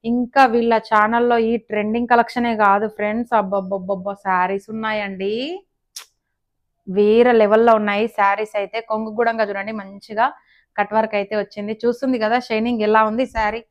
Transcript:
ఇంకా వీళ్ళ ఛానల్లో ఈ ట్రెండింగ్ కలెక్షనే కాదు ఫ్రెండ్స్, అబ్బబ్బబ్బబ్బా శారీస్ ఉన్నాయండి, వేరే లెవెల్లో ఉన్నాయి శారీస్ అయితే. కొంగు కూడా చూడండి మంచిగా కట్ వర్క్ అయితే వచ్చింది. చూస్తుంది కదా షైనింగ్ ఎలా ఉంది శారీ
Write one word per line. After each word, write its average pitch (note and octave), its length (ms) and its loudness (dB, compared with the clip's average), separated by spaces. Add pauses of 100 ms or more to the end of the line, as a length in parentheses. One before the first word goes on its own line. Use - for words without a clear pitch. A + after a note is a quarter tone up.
(100)
ఇంకా B3 320 2 (120)
వీళ్ళ A#3 200 2 (140)
ఛానల్లో A#3 480 2 (120)
ఈ A3+ 40 0 (160)
ట్రెండింగ్ G#3+ 440 -4
కలెక్షనే A#3 400 2 (100)
కాదు G#3 240 4 (100)
ఫ్రెండ్స్, G#3+ 440 -4
అబ్బబ్బబ్బబ్బా F#3+ 720 -4 (140)
శారీస్ F#3 480 -2
ఉన్నాయండి, G#3 580 -6 (1700)
వేరే A3+ 420 4
లెవెల్లో A3 400 6
ఉన్నాయి G#3 260 -2 (120)
శారీస్ G3+ 420 0
అయితే. G3+ 200 -6 (100)
కొంగు A3 280 -4
కూడా A3+ 320 0
చూడండి G3+ 320 -8
మంచిగా G3+ 460 -4 (500)
కట్ G#3 200 -4
వర్క్ A3 220 -2
అయితే G3+ 220 -6
వచ్చింది. G#3 400 -8
చూస్తుంది A#3+ 420 -2
కదా A3+ 140 0 (100)
షైనింగ్ A3+ 400 -2
ఎలా A3 220 4
ఉంది A#3+ 160 -2 (100)
శారీ A3 240 -4 (100)